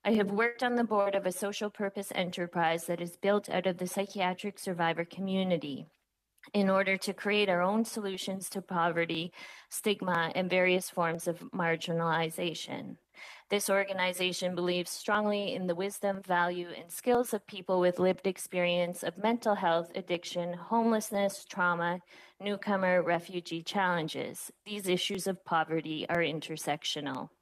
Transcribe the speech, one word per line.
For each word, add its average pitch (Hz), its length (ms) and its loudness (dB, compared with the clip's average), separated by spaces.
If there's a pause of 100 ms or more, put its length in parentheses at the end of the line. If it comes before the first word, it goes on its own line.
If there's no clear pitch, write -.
I 214 100 2
have 202 180 4
worked 233 320 2
on 240 140 2
the 233 80 2
board 202 300 2
of 196 120 0
a 185 40 2
social 208 380 -4
purpose 196 460 -4
enterprise 175 720 0
that 170 160 -4
is 175 160 -8
built 208 320 2
out 185 160 0
of 180 100 2
the 180 100 -4
psychiatric 196 720 -4
survivor 170 460 0
community 185 800 -2 (680)
in 202 140 4
order 190 280 4
to 190 160 -6
create 202 360 2
our 175 140 4
own 214 220 4
solutions 190 640 -6
to 190 120 -6
poverty, 170 680 0 (360)
stigma, 180 680 0
and 180 160 0
various 185 400 4
forms 170 380 0
of 165 100 -2 (140)
marginalization. 165 1400 -2 (520)
This 202 220 0
organization 185 840 0
believes 175 340 0
strongly 208 640 0
in 185 140 -2
the 175 60 0
wisdom, 196 480 -2
value, 175 540 0
and 170 140 -14
skills 247 420 0
of 208 140 -4
people 185 320 0
with 180 220 4
lived 185 260 4
experience 175 800 0
of 170 180 -4
mental 226 320 2
health, 170 400 2
addiction, 175 600 -4
homelessness, 214 960 0
trauma, 175 520 0 (400)
newcomer, 190 640 2
refugee 170 600 -2
challenges. 175 880 -2 (140)
These 202 240 -6
issues 185 400 0
of 185 160 -4
poverty 156 640 0
are 170 140 2
intersectional. 151 1040 -4 (140)